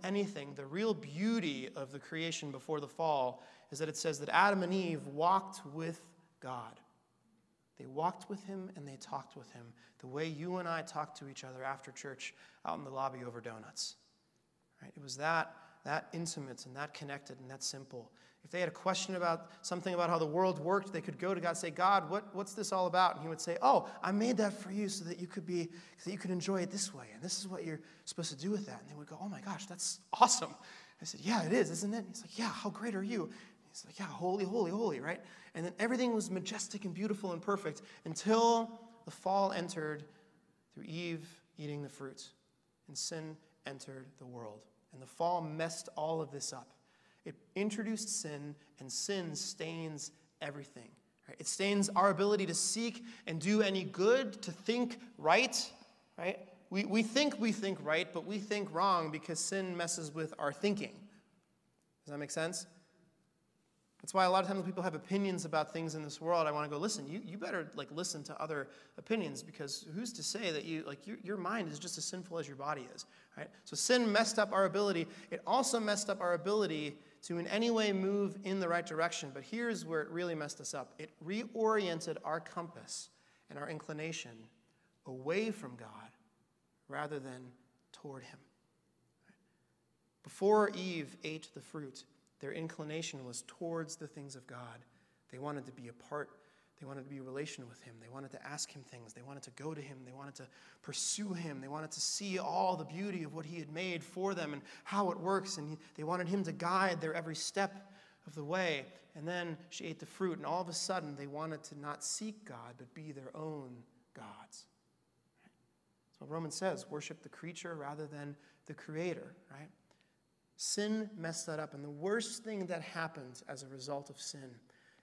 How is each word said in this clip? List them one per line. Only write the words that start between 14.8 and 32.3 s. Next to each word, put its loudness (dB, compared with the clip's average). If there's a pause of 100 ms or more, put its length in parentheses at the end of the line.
Right? -18
It -16
was -8
that, 2 (280)
that 0
intimate -6
and -14
that -6
connected -8
and -14
that -8
simple. -8 (320)
If -20
they -2
had 4
a -4
question 0
about 2 (120)
something 0
about 6
how 6
the 4
world 4
worked, 2
they 0
could -6
go 2
to 2
God 2
and 2
say, -2
"God, 6
what, -2
what's -4
this -2
all 4
about?" 8
And -6
he -4
would -4
say, 0
"Oh, 8 (140)
I 2
made 4
that 4
for -8
you 0
so -4
that -6
you -4
could -6
be, 2 (260)
so -18
that -4
you -4
could -2
enjoy 2
it 0
this -2
way. -12
And -12
this -2
is -6
what -4
you're -4 (240)
supposed -4
to -8
do -2
with 0
that." -10
And -16
they -12
would -10
go, -10
"Oh -4
my -6
gosh, -6
that's -4 (120)
awesome." 6 (460)
I -8
said, -8
"Yeah, 6
it 4
is, 8
isn't 0
it?" -2
And -10
he's -10
like, -10